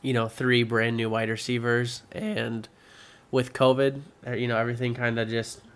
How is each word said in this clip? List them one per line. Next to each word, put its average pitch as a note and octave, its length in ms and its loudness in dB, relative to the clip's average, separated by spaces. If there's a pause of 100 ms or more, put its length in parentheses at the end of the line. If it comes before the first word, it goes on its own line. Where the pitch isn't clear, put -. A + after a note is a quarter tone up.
you C3 100 -2
know, A2+ 160 2
three B2 340 2
brand A#2 340 2
new A2+ 140 0
wide A2 200 0
receivers, A#2+ 800 -2
and A#2 560 -6 (640)
with B2+ 200 0
covid, C3+ 500 2 (220)
uh, B2 100 -8
you A#2+ 120 -2
know, A#2 100 0
everything A#2+ 380 0
kinda A#2 320 0
just A2+ 360 -4 (140)